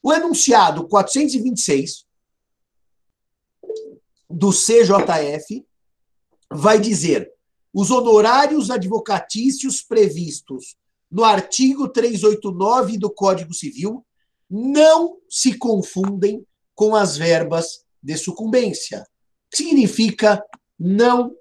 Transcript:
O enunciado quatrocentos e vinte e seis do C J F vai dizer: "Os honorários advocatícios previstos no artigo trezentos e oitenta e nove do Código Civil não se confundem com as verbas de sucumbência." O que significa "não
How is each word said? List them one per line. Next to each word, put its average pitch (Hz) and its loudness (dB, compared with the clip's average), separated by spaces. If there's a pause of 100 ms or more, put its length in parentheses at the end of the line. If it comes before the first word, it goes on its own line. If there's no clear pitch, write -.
O 285 0
enunciado 220 2
quatrocentos 262 0
e 233 -2
vinte 240 -4
e - -4
seis - -4 (2250)
do 180 0
C 226 4
J 185 2
F 151 -8 (880)
vai 208 2
dizer: 180 -2 (400)
"Os 190 -2
honorários 247 2
advocatícios 220 -4
previstos 165 -2 (340)
no 196 -2
artigo 254 0
trezentos 220 0
e 214 2
oitenta 214 2
e 185 -8
nove 214 0
do 202 -4
Código 185 -2
Civil 175 -10 (460)
não 302 2 (100)
se - -2
confundem 202 -4 (300)
com 214 2
as 180 0
verbas 165 -2 (180)
de 151 -8
sucumbência." 220 -4
O - -20
que - -6
significa 220 2 (320)
"não 233 0